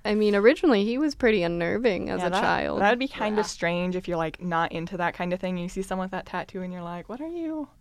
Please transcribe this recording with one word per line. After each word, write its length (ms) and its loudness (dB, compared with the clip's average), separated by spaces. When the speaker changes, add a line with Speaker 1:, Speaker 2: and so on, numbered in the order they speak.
Speaker 1:
I 100 0
mean, 220 4
originally 480 6
he 120 0
was 200 0
pretty 260 4
unnerving 680 0
as 120 -2
Speaker 2:
Yeah, 80 0
Speaker 1:
a 20 0
Speaker 2:
that, 100 0
Speaker 1:
child. 420 0
Speaker 2:
that 80 6
would 100 2
be 80 -2
kinda 320 -2
Speaker 3:
Yeah. 60 4
Speaker 2:
strange 500 -2
if 100 -6
you're, 120 -2
like, 220 -4
not 300 0
into 280 -6
that 160 0
kind 180 -4
of 80 -2
thing. 180 -4
You 100 -6
see 140 -4
someone 220 -4
with 80 -8
that 140 -6
tattoo 360 -8
and 100 -8
you're 100 -10
like, 260 -10
"What 120 -10
are 60 -8
you, 400 -6